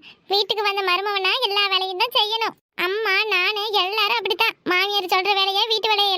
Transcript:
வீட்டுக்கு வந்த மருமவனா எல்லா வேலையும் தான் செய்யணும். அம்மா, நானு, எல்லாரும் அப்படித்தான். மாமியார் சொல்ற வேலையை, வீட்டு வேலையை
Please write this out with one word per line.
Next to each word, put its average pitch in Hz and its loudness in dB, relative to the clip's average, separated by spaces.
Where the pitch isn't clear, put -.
வீட்டுக்கு 403 0
வந்த 403 0
மருமவனா 381 0
எல்லா 403 0
வேலையும் 381 -2
தான் 466 0
செய்யணும். 440 0
அம்மா, 403 0
நானு, 392 0
எல்லாரும் 415 0
அப்படித்தான். 427 0
மாமியார் 381 0
சொல்ற 381 2
வேலையை, 392 0
வீட்டு 427 0
வேலையை 403 2